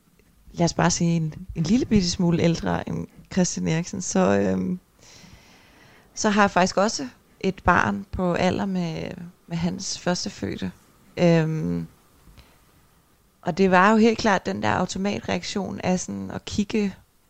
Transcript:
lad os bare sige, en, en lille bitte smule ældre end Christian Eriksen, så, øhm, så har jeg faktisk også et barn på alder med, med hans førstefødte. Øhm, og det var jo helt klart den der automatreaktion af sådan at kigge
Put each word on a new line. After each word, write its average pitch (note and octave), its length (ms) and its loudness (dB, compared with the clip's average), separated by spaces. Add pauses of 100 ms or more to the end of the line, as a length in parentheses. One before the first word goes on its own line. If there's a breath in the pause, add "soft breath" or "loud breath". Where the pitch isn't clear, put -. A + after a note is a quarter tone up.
(520)
lad E3+ 140 0
os D#3 80 0
bare E3 180 2
sige, E3+ 240 0
en, D#3+ 180 -2 (220)
en E3 80 -2
lille A#3 220 2
bitte G3 260 4
smule E3+ 320 2
ældre E3+ 460 0
end - 180 -6 (260)
Christian F3+ 340 0
Eriksen, E3+ 340 -2
så, - 180 -2 (200)
øhm, F#3+ 400 0 (1400 soft breath)
så - 140 0
har G#3 120 4
jeg G3+ 100 4
faktisk F#3 260 2
også A3+ 300 0 (320)
et F#3+ 240 -4
barn G3 480 2
på F3+ 220 -2
alder F#3 320 0
med, F3 460 -4 (360)
med E3+ 100 -6
hans F3 420 -4
førstefødte. F3 720 -4 (460)
Øhm, E3 680 2 (1500 soft breath)
og E3 160 -6
det F#3+ 140 4
var F#3 200 8
jo A3 60 6
helt A3 200 6
klart G3+ 280 0
den G3+ 180 -6
der - 80 0
automatreaktion F#3+ 1120 -4
af F#3 160 0
sådan G3 320 -8
at - 140 -10
kigge G#3 500 -2 (340)